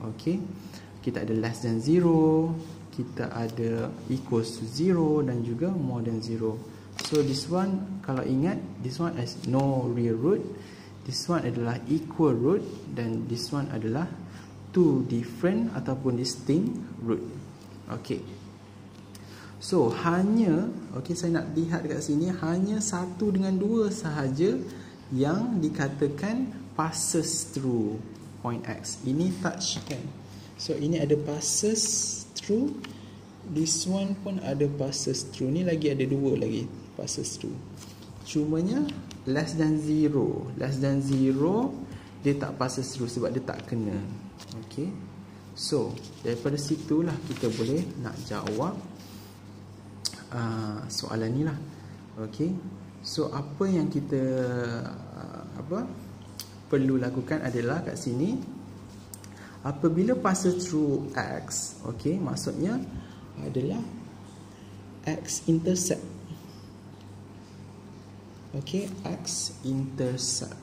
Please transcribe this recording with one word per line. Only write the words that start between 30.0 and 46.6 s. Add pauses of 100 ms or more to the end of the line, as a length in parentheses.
So,
ini
ada
passes (560)
through. (720)
This
one
pun
ada
passes
through.
Ni
lagi
ada
dua
lagi (240)
passes
through. (720)
Cumanya (400)
less
than
zero.
Less
than
zero, (480)
dia
tak
passes
through
sebab
dia
tak
kena. (720)
Okey. (640)
So, (240)
daripada